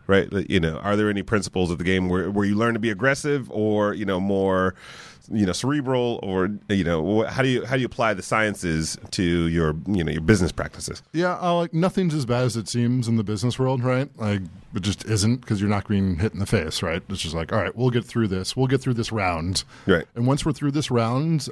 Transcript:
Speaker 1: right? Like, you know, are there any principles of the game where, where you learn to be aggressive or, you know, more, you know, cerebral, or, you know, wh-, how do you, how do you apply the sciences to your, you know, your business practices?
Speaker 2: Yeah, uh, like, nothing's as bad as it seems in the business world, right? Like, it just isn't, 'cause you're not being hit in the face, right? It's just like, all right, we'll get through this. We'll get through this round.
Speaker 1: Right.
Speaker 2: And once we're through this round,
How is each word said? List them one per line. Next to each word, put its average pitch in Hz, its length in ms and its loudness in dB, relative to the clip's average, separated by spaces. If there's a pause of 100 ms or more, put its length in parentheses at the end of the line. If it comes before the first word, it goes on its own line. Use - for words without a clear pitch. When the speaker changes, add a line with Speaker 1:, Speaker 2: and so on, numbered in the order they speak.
Speaker 1:
right? 98 240 4
Like, 98 200 -2
you 95 100 4
know, 80 200 0
are 104 140 -2
there 107 140 2
any 101 140 -2
principles 92 480 0
of 87 80 -4
the 90 60 -4
game 92 260 0
where, 90 200 0
where 101 140 0
you 101 100 2
learn 113 200 2
to 113 60 -4
be 110 100 0
aggressive 135 600 -2
or, 104 440 0
you 104 100 -6
know, 95 160 0
more, 95 540 2 (560)
you 104 160 2
know, 87 60 2
cerebral, 123 680 0
or, 95 280 0 (180)
you 98 160 2
know, 85 380 2
wh-, 104 100 -4
how 117 100 -2
do 135 60 2
you, 123 160 0
how 127 120 -2
do 135 40 0
you 123 60 -2
apply 110 260 0
the 92 100 -6
sciences 92 760 0 (140)
to 101 100 0
your, 82 520 2 (140)
you 95 160 0
know, 76 80 -2
your 80 80 -2
business 87 320 4
practices? - 500 -10 (120)
Speaker 2:
Yeah, 175 260 0
uh, 175 160 0
like, 170 160 -2
nothing's 180 400 2
as 147 140 -2
bad 120 180 2
as 117 100 0
it 110 140 -4
seems 120 400 0
in 117 80 4
the 110 80 2
business 107 340 -2
world, 131 240 0
right? 127 360 0
Like, 101 240 0 (320)
it 98 80 -4
just 95 240 -2
isn't, 110 400 0
'cause 101 160 0
you're 104 80 2
not 101 180 0
being 98 300 2
hit 104 160 0
in 92 60 -4
the 101 60 -2
face, 80 360 0
right? 85 260 -2
It's 98 140 -6
just 78 120 -6
like, 82 200 -4
all 110 80 2
right, - 120 -4
we'll 123 140 2
get 120 160 0
through 113 240 0
this. 92 260 -4
We'll 131 120 2
get 131 160 2
through 127 120 0
this 113 180 -4
round. 92 520 -2 (220)
Speaker 1:
Right. 87 180 6 (100)
Speaker 2:
And 120 120 0
once 135 180 2
we're 156 80 2
through 143 200 -2
this 139 180 -2
round, 131 600 0